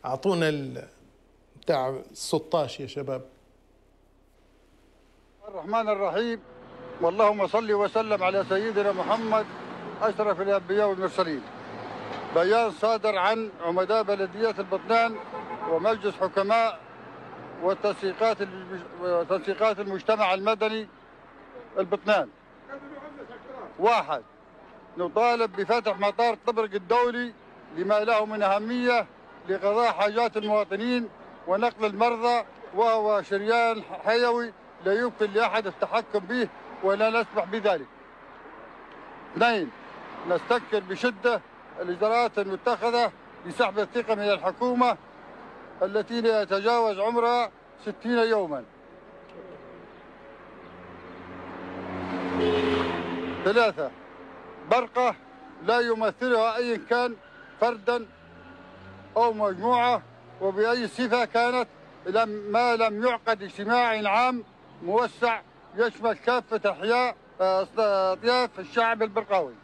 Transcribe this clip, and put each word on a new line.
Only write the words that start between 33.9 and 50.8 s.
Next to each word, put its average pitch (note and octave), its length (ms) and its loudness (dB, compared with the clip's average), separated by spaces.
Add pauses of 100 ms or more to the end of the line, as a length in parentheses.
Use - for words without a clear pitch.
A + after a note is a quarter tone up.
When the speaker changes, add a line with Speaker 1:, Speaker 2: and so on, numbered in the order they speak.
Speaker 2:
لا G3 80 4
يمكن G#3+ 380 0
لأحد G#3 360 2
التحكم G#3 520 -2
به G#3+ 280 -2 (360)
ولا G3+ 260 2
نسمح G#3+ 340 0
بذلك. F#3+ 440 0 (1500)
اثنين، G3+ 340 2 (560)
نستنكر G#3+ 520 0
بشدة G3 600 0 (400)
الإجراءات G#3+ 580 0
المتخذة A3+ 720 0 (340)
لسحب G3+ 340 0
الثقة A3 360 -2
من G#3 140 -2
الحكومة A#3 680 2 (840)
التي G#3 380 -2
لا A3 200 4
يتجاوز G#3 580 2
عمرها A#3 520 2 (300)
ستين A3+ 360 -2
يوما. G3 460 0 (4000)